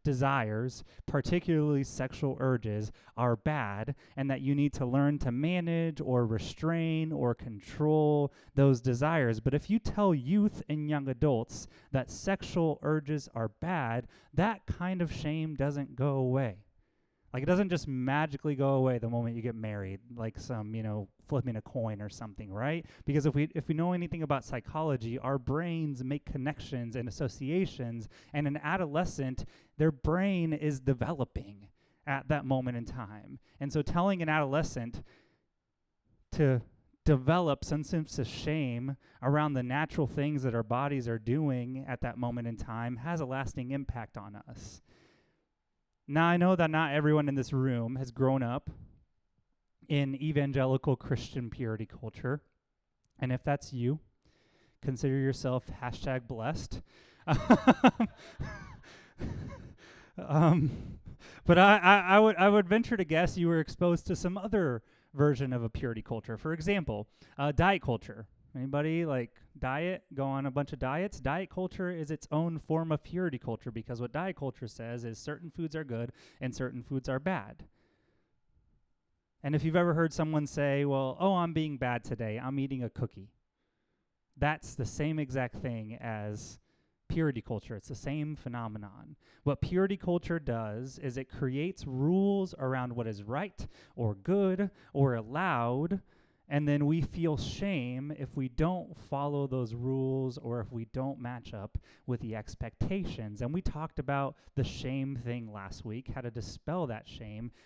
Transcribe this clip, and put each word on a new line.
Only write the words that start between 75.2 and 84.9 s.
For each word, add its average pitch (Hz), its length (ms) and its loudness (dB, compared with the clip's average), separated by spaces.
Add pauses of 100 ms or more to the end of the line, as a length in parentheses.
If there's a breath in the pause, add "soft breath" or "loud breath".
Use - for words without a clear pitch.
foods 160 240 -6
are 156 80 -6
good 120 280 -6 (300 loud breath)
and 127 120 -4
certain 123 300 -6
foods 135 240 -4
are 135 120 0
bad. 143 440 -6 (1800)
And 147 140 0
if 143 80 2
you've 160 120 2
ever 175 180 4
heard 160 180 2
someone 151 360 0
say, 143 360 0
"Well, 135 360 0
oh, 190 160 2
I'm 170 180 0
being 156 240 -2
bad 120 260 -2
today, 113 340 -6
I'm 131 220 -4
eating 135 240 -4
a 110 60 -4
cookie," - 420 -8 (1040)
that's 147 400 -2
the 123 100 -4
same 156 320 -2